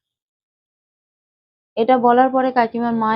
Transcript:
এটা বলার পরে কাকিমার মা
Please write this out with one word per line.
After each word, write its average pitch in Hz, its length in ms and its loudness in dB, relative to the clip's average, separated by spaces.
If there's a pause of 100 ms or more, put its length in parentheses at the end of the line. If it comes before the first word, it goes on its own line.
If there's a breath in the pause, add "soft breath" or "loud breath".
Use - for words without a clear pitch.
(1800)
এটা 240 220 0
বলার 240 320 2
পরে 262 220 -2
কাকিমার 233 420 -2
মা 220 220 -2